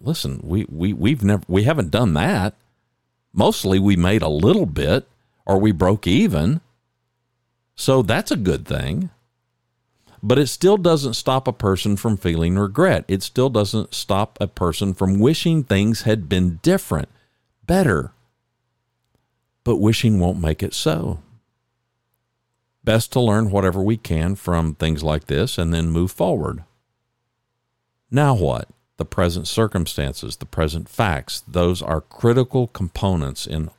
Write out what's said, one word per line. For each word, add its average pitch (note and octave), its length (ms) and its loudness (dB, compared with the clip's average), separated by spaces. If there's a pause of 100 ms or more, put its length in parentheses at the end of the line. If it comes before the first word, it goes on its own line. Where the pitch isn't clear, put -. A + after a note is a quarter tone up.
Listen, F2 440 -6
we, F#2+ 240 -2
we, F2+ 240 -4
we've G2 320 0
never, G2 240 4
we F#2+ 160 2
haven't B2+ 260 0
done G2+ 240 2
that. G2+ 400 0 (800)
Mostly G2 480 2
we G2 160 4
made F2+ 260 2
a E2 60 -2
little F2 380 2
bit D2+ 420 -2 (360)
or F#2+ 140 2
we G#2+ 140 4
broke F#2 340 0
even. A2 540 2 (1120)
So C3 280 2
that's A#2+ 280 -2
a - 60 0
good F2+ 280 -2
thing. D2 460 -4 (1120)
But B2 160 2
it C#3+ 80 2
still F#3+ 300 2
doesn't D#3+ 380 2
stop C3 340 -2
a B2 40 -2
person G2+ 440 0
from A2 200 0
feeling E2+ 400 0
regret. G#2+ 520 0
It F#2+ 160 -2
still C3 260 0
doesn't G#2+ 420 -2
stop - 480 -4
a G2 60 -2
person F2+ 480 -2
from F#2+ 240 0
wishing D#3 460 2
things G#2 380 0
had A2 260 -2
been F2+ 340 0
different, D#3 460 0 (580)
better. D3+ 460 2 (1500)
But A2+ 140 0
wishing G#2+ 420 2
won't F2+ 200 0
make D#2+ 220 0
it F#2 120 -8
so. D3+ 440 -2 (1700)
Best A2 280 0
to C3 80 2
learn A2 300 2
whatever F#2+ 300 0
we G#2+ 160 0
can E2+ 380 -2
from E2 400 -2
things D#2+ 300 -2
like D#2 220 -2
this D#2 300 -2
and E2+ 160 -2
then E2 180 0
move E2+ 200 0
forward. G2+ 540 -4 (1500)
Now C#3 240 2
what? C#2 340 -2 (280)
The D#2+ 80 -6
present F2 420 -2
circumstances, - 920 -4
the - 100 -18
present D#2+ 420 -4
facts, F2+ 580 -4
those F2 340 0
are D#2 200 -4
critical B2 680 0
components F2 800 -4
in D#2 320 -6